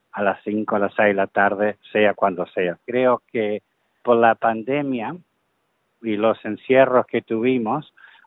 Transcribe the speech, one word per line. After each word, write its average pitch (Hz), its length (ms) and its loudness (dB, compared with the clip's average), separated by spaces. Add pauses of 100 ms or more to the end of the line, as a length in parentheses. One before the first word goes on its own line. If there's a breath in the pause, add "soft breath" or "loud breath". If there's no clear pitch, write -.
(120)
a 104 120 -6
las 95 200 -2
cinco, 107 320 -4
a 104 40 0
las 101 160 -2
seis 107 140 4
de 101 40 2
la 98 140 -2
tarde, 101 500 0 (140)
sea 104 240 2
cuando 90 320 -2
sea. 90 400 -4
Creo 123 340 0 (100)
que 107 300 -4 (400)
por 120 160 2
la 117 160 4
pandemia 123 840 -4 (840)
y 113 160 -4
los 107 260 0
encierros 127 600 2
que 117 160 -4
tuvimos, 120 720 -4 (340 soft breath)